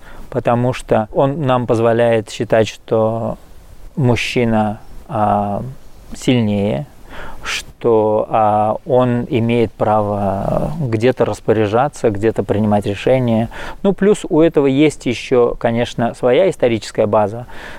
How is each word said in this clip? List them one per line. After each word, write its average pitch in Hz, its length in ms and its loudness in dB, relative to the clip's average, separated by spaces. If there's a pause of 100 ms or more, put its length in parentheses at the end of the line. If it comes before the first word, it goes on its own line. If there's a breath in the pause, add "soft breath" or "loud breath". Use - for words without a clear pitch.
(300 loud breath)
потому 123 440 0
что 110 400 0
он 143 300 0
нам 127 220 2
позволяет 117 640 2
считать, 110 380 0
что 113 720 -2 (580)
мужчина, 113 840 0 (280)
а, 104 560 0 (500)
сильнее, 113 760 0 (560 loud breath)
что, 110 840 0
а, 107 460 2 (100)
он 123 440 2
имеет 117 420 0
право 104 1080 0
где-то 120 420 0
распоряжаться, 110 880 0
где-то 104 340 0
принимать 104 420 0
решения. 117 640 0 (340 loud breath)
Ну, 196 100 2
плюс 202 340 2
у 156 140 2
этого 160 240 4
есть 139 400 2
ещё, 123 520 2
конечно, 117 580 -2
своя 139 340 2
историческая 117 560 0
база. 107 400 0 (340 loud breath)